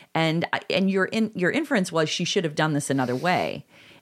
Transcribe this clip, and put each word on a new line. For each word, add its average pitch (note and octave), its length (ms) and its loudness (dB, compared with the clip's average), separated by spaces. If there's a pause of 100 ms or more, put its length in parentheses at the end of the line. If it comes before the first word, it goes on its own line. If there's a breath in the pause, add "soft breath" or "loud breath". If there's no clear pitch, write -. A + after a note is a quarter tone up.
(160 loud breath)
And D#3+ 380 0
I, - 160 -2
and F#3+ 200 2
your F#3+ 160 2
in-, A3 300 -2
your F3 160 2
inference C4 400 0
was D#3+ 160 2
she - 160 -4
should E3+ 220 0
have D3+ 100 -6
done D#3 180 2
this C#3+ 160 -2
another C3 260 0
way. C#3 500 -2 (360 loud breath)